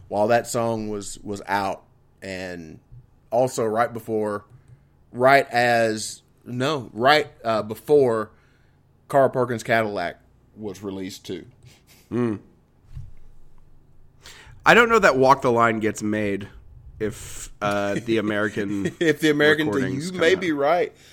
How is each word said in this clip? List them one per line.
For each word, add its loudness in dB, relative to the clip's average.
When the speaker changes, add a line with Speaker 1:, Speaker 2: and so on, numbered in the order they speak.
Speaker 1:
while 0
that 2
song -4
was, -10
was -8
out, -4
and -10
also -2
right -2
before, -6
right 4
as, 0
no, -6
right, 2
uh, 0
before 0
Carl 4
Perkins' -4
Cadillac -2
was -12
released -10
too. -10
Speaker 2:
Mm. -2
I 6
don't 6
know 4
that 4
Walk 4
the 2
Line 4
gets -2
made -2
if, -10
uh, -2
the -2
American -2
Speaker 1:
<laughs> -6
If 2
the 4
American, 2
Speaker 2:
recordings -2
Speaker 1:
you -8
Speaker 2:
come -8
Speaker 1:
may 4
Speaker 2:
out. -2
Speaker 1:
be -2
right, 0